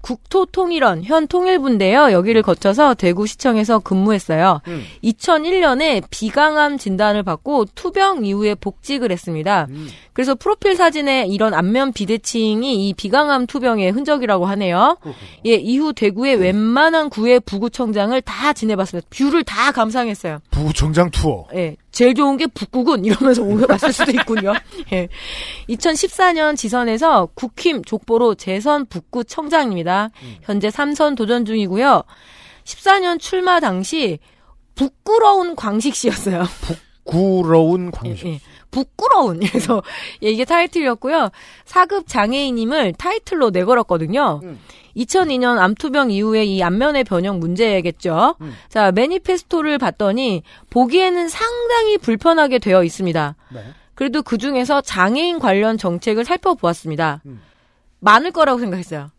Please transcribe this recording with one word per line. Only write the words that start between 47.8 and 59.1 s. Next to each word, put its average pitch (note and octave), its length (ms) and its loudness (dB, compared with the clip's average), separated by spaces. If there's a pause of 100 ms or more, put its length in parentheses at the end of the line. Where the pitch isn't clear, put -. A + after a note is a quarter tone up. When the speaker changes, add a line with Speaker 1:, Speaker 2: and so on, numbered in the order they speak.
Speaker 2:
음. D#3 140 -14 (160)
Speaker 1:
자, G#3 220 2
매니페스토를 D#4 840 -2
봤더니 G#3 640 -2 (280)
보기에는 F4 580 2
상당히 A#4 720 0
불편하게 C#4 600 2
되어 F#3 240 4
있습니다. D#3+ 500 -4 (180)
Speaker 2:
네. A#2+ 80 -16 (340)
Speaker 1:
그래도 C#4 280 -4
그중에서 C4 580 -2
장애인 C4+ 580 0
관련 A3 380 2
정책을 G#3+ 480 -2
살펴보았습니다. E3 1040 -2
Speaker 2:
음. B2 140 -20 (600)
Speaker 1:
많을 A3+ 320 4
거라고 C#4+ 260 2
생각했어요. F3 500 -8 (100)